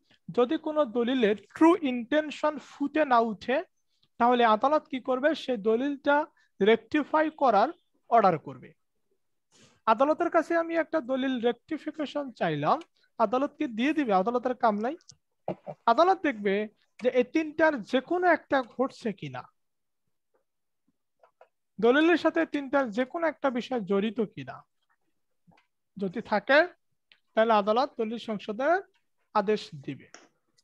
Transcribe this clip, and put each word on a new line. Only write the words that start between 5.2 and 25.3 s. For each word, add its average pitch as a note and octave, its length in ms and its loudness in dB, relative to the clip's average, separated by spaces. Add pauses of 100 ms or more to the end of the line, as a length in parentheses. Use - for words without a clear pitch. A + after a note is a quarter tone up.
সেই B3 160 -4 (100)
দলিলটা C#4 480 0 (540)
রেকটিফাই D4+ 560 0 (160)
করার A3+ 260 4 (460)
অর্ডার F#3+ 220 4 (100)
করবে। B2+ 240 -18 (1200)
আদালতের D4+ 440 0
কাছে D#4+ 160 0 (100)
আমি E4 200 -8
একটা D#4+ 160 -6 (140)
দলিল C4 220 -2 (140)
রেকটিফিকেশন D4 760 -8 (160)
চাইলাম, E3 380 0 (460)
আদালত C4 340 -2
কি D4+ 80 -4 (120)
দিয়ে C4+ 200 0
দিবে? B3 140 -2 (100)
আদালতের A#3+ 320 -2 (100)
কাম G#3+ 100 2 (100)
নাই। C#4 100 -4 (1000)
আদালত F4 260 4 (100)
দেখবে G3+ 260 -2 (480)
যে A#3+ 60 0 (120)
এই B3 140 0
তিনটার D#4 400 0 (160)
যে C4 100 0 (100)
কোনো F4+ 160 0 (100)
একটা - 220 -4 (160)
ঘটছে B3 360 -6 (100)
কিনা, C3 220 -12 (2500)
দলিলের D4+ 400 4
সাথে E4 160 2 (140)
তিনটার C#4 320 -2 (100)
যে B3+ 160 0
কোনো E4+ 200 -6
একটা - 160 -4 (100)
বিষয় B3 220 -4 (100)
জড়িত G3+ 280 0 (160)
কিনা। C3+ 220 -14 (1500)